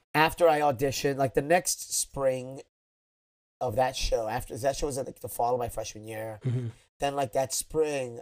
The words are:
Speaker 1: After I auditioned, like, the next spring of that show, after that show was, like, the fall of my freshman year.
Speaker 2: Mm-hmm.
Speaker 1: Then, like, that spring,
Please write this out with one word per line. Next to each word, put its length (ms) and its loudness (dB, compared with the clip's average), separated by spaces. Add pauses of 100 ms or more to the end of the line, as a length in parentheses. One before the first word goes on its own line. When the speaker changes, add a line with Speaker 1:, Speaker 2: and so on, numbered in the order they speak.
(140)
Speaker 1:
After 340 6
I 140 6
auditioned, 560 2
like, 160 0
the 80 2
next 520 2
spring 680 -2 (1000)
of 160 -2
that 220 2
show, 320 0
after 280 -4
that 200 0
show 100 -4
was, 100 -4
like, 220 -8
the 80 -14
fall 280 0
of 40 0
my 80 -6
freshman 400 -10
year. 380 -8
Speaker 2:
Mm-hmm. 220 -2 (340)
Speaker 1:
Then, 140 0
like, 180 -2
that 200 0
spring, 680 -2